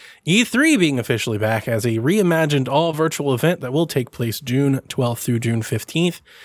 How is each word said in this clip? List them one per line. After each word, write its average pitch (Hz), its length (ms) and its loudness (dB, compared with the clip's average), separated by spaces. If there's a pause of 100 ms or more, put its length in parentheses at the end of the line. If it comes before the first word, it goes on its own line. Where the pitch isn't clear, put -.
(240)
E 190 180 4
three 285 340 2
being 156 220 2
officially 117 400 -2
back 110 300 -2
as 113 160 -2
a 113 140 0
reimagined 160 720 2
all-virtual 156 640 0
event 156 280 0
that 127 120 -6
will 160 140 0
take 131 240 -4
place 117 300 -4
June 135 480 0
twelfth 120 340 -4
through 120 160 0
June 113 240 -2
fifteenth. 165 580 -2 (240)